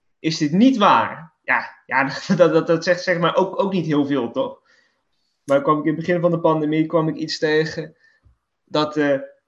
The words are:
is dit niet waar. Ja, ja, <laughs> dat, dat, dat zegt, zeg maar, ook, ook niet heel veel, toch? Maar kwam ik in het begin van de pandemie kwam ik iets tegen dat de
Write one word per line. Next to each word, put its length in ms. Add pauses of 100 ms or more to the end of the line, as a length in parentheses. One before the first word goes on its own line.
(180)
is 200
dit 140
niet 240
waar. 560 (100)
Ja, 440
ja, 180 (160)
<laughs> 160
dat, 160
dat, 140
dat 180
zegt, 180
zeg 160
maar, 180
ook, 240
ook 120
niet 140
heel 200
veel, 240
toch? 320 (800)
Maar 180
kwam 160
ik 60
in 120
het 100
begin 140
van 100
de 100
pandemie 460
kwam 220
ik 80
iets 220
tegen 580 (680)
dat 300
de 380 (160)